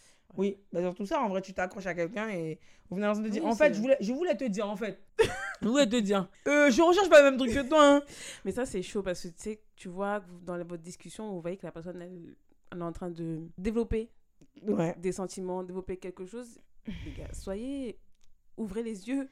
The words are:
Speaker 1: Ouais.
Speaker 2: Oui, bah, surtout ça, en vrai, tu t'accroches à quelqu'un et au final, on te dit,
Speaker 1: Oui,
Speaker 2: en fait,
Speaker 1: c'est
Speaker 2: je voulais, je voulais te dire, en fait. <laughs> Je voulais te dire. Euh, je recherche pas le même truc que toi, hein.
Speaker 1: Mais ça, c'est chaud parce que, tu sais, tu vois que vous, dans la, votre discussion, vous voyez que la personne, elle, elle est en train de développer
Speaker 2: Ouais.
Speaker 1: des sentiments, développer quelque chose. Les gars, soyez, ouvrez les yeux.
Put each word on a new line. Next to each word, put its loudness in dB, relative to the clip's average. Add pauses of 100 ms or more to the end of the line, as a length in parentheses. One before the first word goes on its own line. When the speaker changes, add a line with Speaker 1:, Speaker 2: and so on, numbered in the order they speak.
(320)
Speaker 1:
Ouais. -20
Speaker 2:
Oui, -2 (140)
bah, -4
surtout -4
ça, -2
en -2
vrai, -2
tu -12
t'accroches -6
à -4
quelqu'un -4
et -6 (300)
au -8
final, 0
on -4
te -4
dit, -2
Speaker 1:
Oui, -2
Speaker 2:
en 2
fait, 6
Speaker 1:
c'est -2
Speaker 2:
je -2
voulais, 4
je -2
voulais 0
te -6
dire, -4
en -6
fait. -8 (180)
<laughs> 6 (340)
Je 0
voulais 6
te 0
dire. 2 (180)
Euh, 6
je 6
recherche 6
pas 12
le 8
même 0
truc 0
que 0
toi, 8
hein. 4 (440)
Speaker 1:
Mais -4
ça, -4
c'est -6
chaud -6
parce -6
que, -10
tu -18
sais, -10 (160)
tu -16
vois -6
que -18
vous, -20
dans -8
la, -6
votre -14
discussion, -14
vous -10
voyez -8
que -16
la -12
personne, -14
elle, -18 (360)
elle -12
est -8
en -6
train -10
de -8 (180)
développer -2 (560)
Speaker 2:
Ouais. 0
Speaker 1:
des -4
sentiments, -8
développer -10
quelque -14
chose. -16 (260)
Les -10
gars, -12
soyez, -8 (580)
ouvrez -6
les -10
yeux. -4